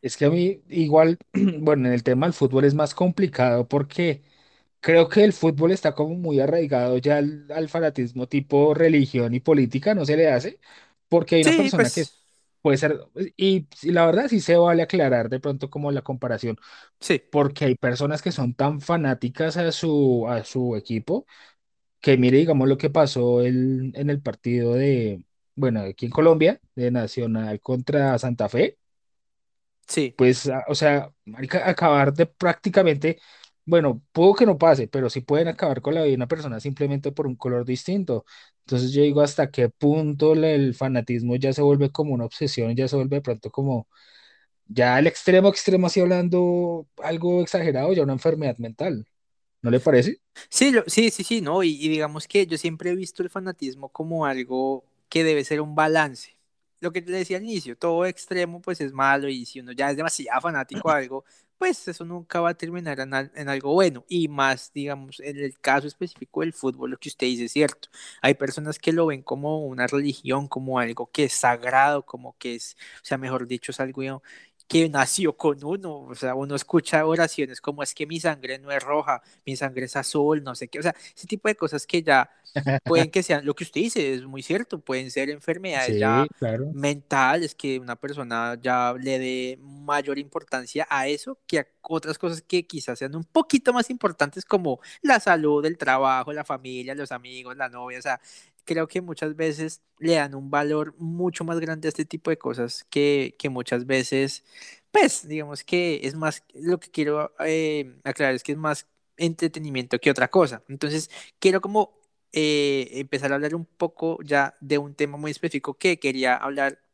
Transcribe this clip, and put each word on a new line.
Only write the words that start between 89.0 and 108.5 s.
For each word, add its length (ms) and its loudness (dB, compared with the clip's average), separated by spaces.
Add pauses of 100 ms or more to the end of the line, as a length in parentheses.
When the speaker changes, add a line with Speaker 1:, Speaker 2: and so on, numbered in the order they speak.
Speaker 2:
le 180 -4
dé 420 -6
mayor 600 -4
importancia 720 -8
a 180 -2
eso 380 -8
que 140 -2
a 60 -10 (160)
otras 360 -6
cosas 240 -8
que 240 -2
quizás 340 -10
sean 160 -8
un 80 -10
poquito 480 0
más 180 -2
importantes, 540 -4
como 360 -2 (220)
la 180 4
salud, 460 2
el 120 -4
trabajo, 540 0
la 120 -10
familia, 500 -10
los 180 -10
amigos, 440 -14
la 120 -6
novia, 300 -14
o 40 -16
sea, 180 -6 (440)
creo 240 -2
que 120 -6
muchas 360 -8
veces 460 -6 (160)
le 160 0
dan 200 -2
un 160 -12
valor 480 -2
mucho 460 -4
más 160 -4
grande 280 -6
a 20 0
este 140 -6
tipo 260 -6
de 80 0
cosas 520 -8
que, 480 0
que 100 -8
muchas 380 -4
veces, 580 -2 (460)
pues, 380 2
digamos 360 -10
que 400 -2
es 100 -6
más, 300 -6 (100)
lo 260 -2
que 100 -20
quiero, 440 -2 (100)
eh, 600 -2
aclarar 300 -2
es 80 -6
que 100 -6